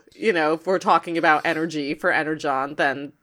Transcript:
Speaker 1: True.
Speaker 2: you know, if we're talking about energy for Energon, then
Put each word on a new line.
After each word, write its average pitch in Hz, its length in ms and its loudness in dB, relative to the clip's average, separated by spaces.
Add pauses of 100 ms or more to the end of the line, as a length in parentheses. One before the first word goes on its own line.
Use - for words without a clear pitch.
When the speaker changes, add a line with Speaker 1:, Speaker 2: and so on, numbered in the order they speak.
(140)
Speaker 1:
True. - 140 -16
Speaker 2:
you 220 40 4
know, 160 220 2
if 160 140 -6
we're 190 120 2
talking 170 380 2
about 160 260 4
energy 156 520 -2
for 180 160 -2
Energon, 147 640 -2
then 139 480 -2